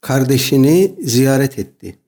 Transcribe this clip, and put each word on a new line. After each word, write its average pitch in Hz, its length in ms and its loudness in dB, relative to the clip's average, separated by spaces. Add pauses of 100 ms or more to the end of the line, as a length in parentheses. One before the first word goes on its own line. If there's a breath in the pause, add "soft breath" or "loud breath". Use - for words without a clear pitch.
kardeşini 135 1000 0
ziyaret 135 580 0
etti. - 360 -14 (120)